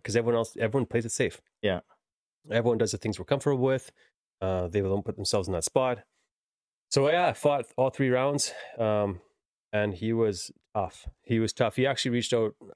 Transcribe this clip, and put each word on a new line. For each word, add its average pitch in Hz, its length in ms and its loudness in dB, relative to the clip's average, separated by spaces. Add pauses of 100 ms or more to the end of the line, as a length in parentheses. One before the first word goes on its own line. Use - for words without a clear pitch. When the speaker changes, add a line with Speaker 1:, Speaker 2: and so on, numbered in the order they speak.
Speaker 1:
'cause 104 140 -2
everyone 117 200 2
else, 113 200 -2
everyone 117 300 0
plays 117 180 -2
it 117 80 -8
safe. - 280 -2 (200)
Speaker 2:
Yeah. 92 200 0 (680)
Speaker 1:
Everyone 117 280 2
does 107 140 2
the 104 60 -4
things 107 200 -4
we're 90 60 -10
comfortable 139 380 0
with. 131 300 0 (480)
Uh, 92 260 -2
they 92 140 0
don't 98 240 0
put 104 100 -6
themselves 98 320 -2
in 95 60 -4
that 85 120 -2
spot. 127 400 -2 (880)
So, 139 160 4
yeah, 170 200 4
I 123 40 2
fought 143 320 0 (140)
all 131 100 4
three 131 220 0
rounds, 135 420 0 (260)
um, 104 420 0 (520)
and 104 220 0
he 110 180 -2
was 110 400 0 (220)
tough. - 340 -6 (140)
He 117 180 0
was 113 140 0
tough. 113 220 0
He 127 100 2
actually 131 240 -2
reached 120 240 0
out, 113 200 2 (220)